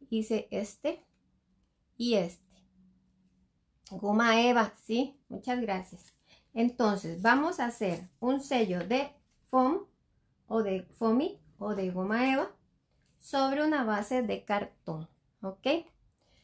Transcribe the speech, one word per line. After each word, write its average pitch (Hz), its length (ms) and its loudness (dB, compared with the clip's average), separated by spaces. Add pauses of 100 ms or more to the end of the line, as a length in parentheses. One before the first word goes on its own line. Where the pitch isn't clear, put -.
Hice 220 420 -2
este 285 520 -6 (920)
y 240 180 0
este. 175 300 -2 (1500)
Goma 214 500 4
Eva, 240 340 4
sí, 247 420 -4 (120)
muchas 247 320 -6
gracias. 185 520 -6 (400)
Entonces, 208 680 0
vamos 285 400 2
a 247 40 -2
hacer 185 440 -4 (100)
un 262 220 0
sello 185 440 0
de 262 280 -2 (360)
foam 269 360 2 (640)
o 220 160 0
de 190 180 -2
foamy 247 580 0 (180)
o 208 180 -4
de 185 160 -2
goma 220 420 0
Eva 302 180 -2 (680)
sobre 269 440 0
una 302 200 2
base 220 400 -2
de 202 200 -4
cartón, 170 640 -6 (340)
¿ok? 190 260 -8 (760)